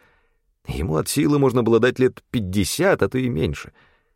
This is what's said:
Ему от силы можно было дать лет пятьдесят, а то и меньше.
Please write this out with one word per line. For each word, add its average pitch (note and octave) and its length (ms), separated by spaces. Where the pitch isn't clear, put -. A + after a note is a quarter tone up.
Ему D#2 300
от - 100
силы D3 320
можно B2+ 240
было A2+ 160
дать B2+ 180
лет C3 320
пятьдесят, G#2 720
а G2 80
то B2+ 80
и B2+ 120
меньше. A#2 420